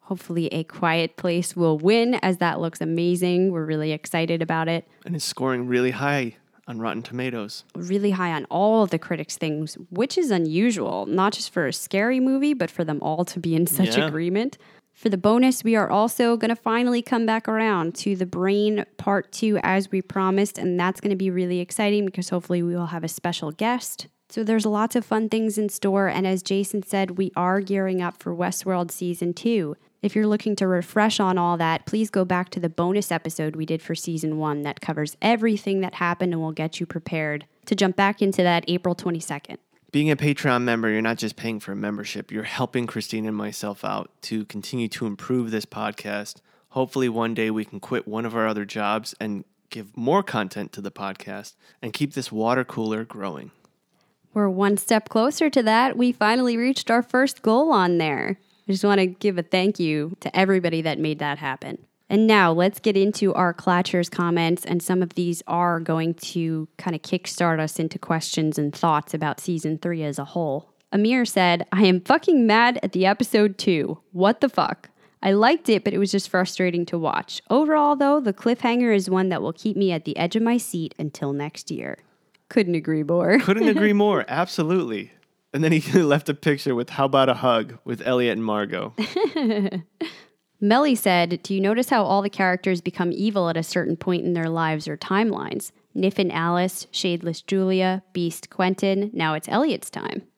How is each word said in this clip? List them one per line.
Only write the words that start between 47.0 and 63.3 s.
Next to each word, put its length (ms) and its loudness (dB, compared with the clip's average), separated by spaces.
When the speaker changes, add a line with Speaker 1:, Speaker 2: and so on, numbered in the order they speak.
Speaker 2:
one 240 -2
day 180 -2
we 140 -4
can 160 -14
quit 260 -6
one 200 -6
of 100 -6
our 100 0
other 200 -2
jobs 520 -4
and 260 -8
give 260 -16
more 260 0
content 520 -6
to 80 -14
the 80 -8
podcast 640 -12
and 120 -10
keep 180 -4
this 180 -8
water 340 0
cooler 400 -6
growing. 460 -12
Speaker 1:
We're 160 2
one 260 2
step 320 2
closer 420 2
to 140 2
that. 320 4
We 160 2
finally 440 2
reached 340 0
our 120 4
first 400 0
goal 300 4
on 260 4
there. 400 -2
I 40 2
just 120 0
wanna 220 6
give 320 0
a 40 -2
thank 380 2
you 400 0
to 180 -4
everybody 440 4
that 160 -2
made 220 -2
that 180 -4
happen. 400 -8
And 160 6
now 260 6
let's 280 2
get 160 2
into 380 2